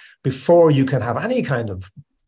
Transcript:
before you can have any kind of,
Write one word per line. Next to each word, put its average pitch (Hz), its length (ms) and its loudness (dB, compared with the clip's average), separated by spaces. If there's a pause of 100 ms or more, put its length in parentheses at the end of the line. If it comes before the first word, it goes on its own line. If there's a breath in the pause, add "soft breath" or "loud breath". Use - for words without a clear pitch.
(240 loud breath)
before 165 480 4
you 135 140 2
can 127 160 -2
have 117 160 -4
any 226 240 -4
kind 117 280 -4
of, 92 220 -14 (360)